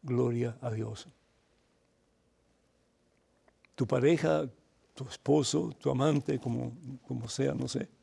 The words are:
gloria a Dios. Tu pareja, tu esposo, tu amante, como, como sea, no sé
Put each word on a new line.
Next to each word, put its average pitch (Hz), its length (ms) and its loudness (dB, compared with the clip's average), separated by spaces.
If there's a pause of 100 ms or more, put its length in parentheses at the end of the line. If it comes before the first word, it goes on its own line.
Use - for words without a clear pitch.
gloria 120 600 0
a 120 80 -4
Dios. 110 380 -8 (2750)
Tu 131 120 0
pareja, 156 640 4 (460)
tu 135 140 -12
esposo, 151 720 0
tu 139 120 0
amante, 139 480 2
como, 120 340 -4 (340)
como 117 220 -6
sea, 135 240 0
no 131 160 -4
sé - 220 -6 (120)